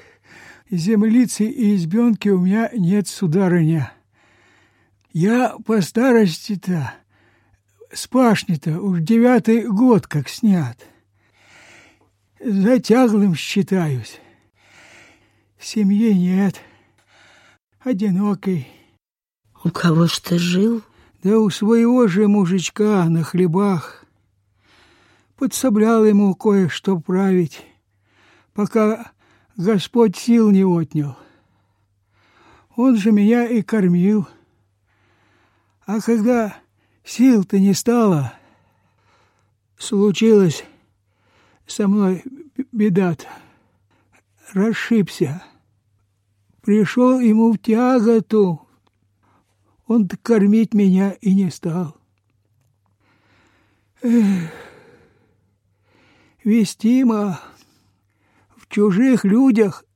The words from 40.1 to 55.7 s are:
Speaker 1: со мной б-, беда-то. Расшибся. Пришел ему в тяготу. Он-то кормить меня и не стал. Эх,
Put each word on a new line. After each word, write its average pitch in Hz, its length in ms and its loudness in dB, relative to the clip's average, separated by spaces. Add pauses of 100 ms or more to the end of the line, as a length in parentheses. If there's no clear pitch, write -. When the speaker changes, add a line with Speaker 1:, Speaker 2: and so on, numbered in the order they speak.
Speaker 1:
со 208 200 -4
мной 190 380 0
б-, - 460 -14
беда-то. 190 560 -2 (1300)
Расшибся. 190 880 -2 (1160)
Пришел 247 580 0
ему 226 320 2
в 214 80 -2
тяготу. 220 1080 0 (1160)
Он-то 214 320 -2
кормить 214 560 0
меня 196 380 2 (100)
и 190 140 0
не 190 160 0
стал. 165 440 -8 (2000)
Эх, 196 500 0 (1900)